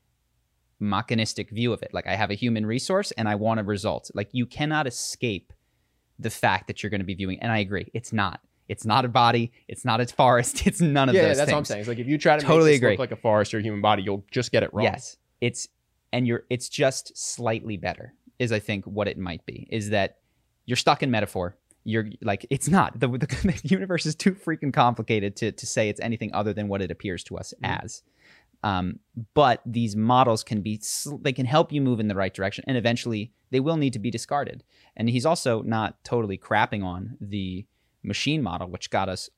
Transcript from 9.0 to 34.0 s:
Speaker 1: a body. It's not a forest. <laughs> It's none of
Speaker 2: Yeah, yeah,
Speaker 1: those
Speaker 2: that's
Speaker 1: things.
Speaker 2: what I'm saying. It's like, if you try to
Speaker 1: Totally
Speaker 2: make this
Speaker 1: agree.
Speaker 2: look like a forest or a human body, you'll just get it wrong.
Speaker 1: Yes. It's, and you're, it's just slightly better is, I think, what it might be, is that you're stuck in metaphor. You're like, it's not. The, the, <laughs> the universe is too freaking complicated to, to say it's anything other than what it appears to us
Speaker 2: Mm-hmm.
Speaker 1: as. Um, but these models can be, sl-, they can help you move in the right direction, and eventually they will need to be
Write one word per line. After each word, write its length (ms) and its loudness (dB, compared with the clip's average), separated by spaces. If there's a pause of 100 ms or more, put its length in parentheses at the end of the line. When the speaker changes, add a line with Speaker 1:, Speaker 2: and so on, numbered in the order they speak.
Speaker 1:
a 40 -2
body. 420 4 (180)
It's 160 -14
not 160 2
a 60 0
forest. 560 4
<laughs> 40 2
It's 140 0
none 280 4
of 60 4
Speaker 2:
Yeah, 80 6
yeah, 60 6
Speaker 1:
those 100 4
Speaker 2:
that's 120 4
Speaker 1:
things. 40 4
Speaker 2:
what 40 2
I'm 60 -2
saying. 160 -4
It's 80 -6
like, 100 -4
if 80 -4
you 120 2
try 200 6
to 80 -2
Speaker 1:
Totally 240 8
Speaker 2:
make 40 10
this 40 4
Speaker 1:
agree. 140 6
Speaker 2:
look 80 2
like 120 -2
a 40 -8
forest 360 4
or 60 -2
a 40 -2
human 200 -4
body, 220 4
you'll 260 -4
just 220 -2
get 100 4
it 100 -2
wrong. 120 0
Speaker 1:
Yes. 320 -2 (240)
It's, 280 -2 (440)
and 140 0
you're, 220 0
it's 200 -4
just 500 -2
slightly 580 -4
better 380 -8 (240)
is, 140 0
I 80 0
think, 260 -4
what 220 -2
it 100 -6
might 260 -8
be, 260 -12
is 200 -2
that 280 0 (480)
you're 100 -2
stuck 260 2
in 80 0
metaphor. 460 -2 (280)
You're 260 -2 (120)
like, 260 -4
it's 200 -2
not. 320 2
The, 80 2
the, 180 -4
<laughs> 0 -
the 380 -2
universe 420 0
is 80 -2
too 200 2
freaking 380 -4
complicated 640 2
to, 160 -2
to 140 -12
say 220 0
it's 120 -4
anything 320 -4
other 200 -2
than 160 -4
what 120 -2
it 100 -4
appears 340 -8
to 140 -12
us 140 -12 (100)
Speaker 2:
Mm-hmm. 220 -4
Speaker 1:
as. 180 -14 (600)
Um, 360 -2 (340)
but 320 4
these 320 -2
models 480 4
can 160 -2
be, 220 -6
sl-, 340 -8
they 160 -2
can 140 -2
help 260 4
you 80 0
move 180 2
in 100 0
the 60 0
right 180 0
direction, 360 -4
and 80 0
eventually 560 -2 (180)
they 80 2
will 200 2
need 160 2
to 40 -6
be 120 -2